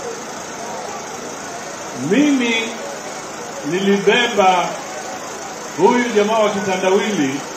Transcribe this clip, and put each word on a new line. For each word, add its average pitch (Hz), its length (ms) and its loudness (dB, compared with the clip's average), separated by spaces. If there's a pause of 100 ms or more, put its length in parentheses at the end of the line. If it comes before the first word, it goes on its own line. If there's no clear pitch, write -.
(2000)
mimi 247 440 4 (1160)
nilibeba 196 840 4 (1200)
huyu 247 260 6 (120)
jamaa 208 220 4
wa 214 120 6
kitandawili 190 920 2 (160)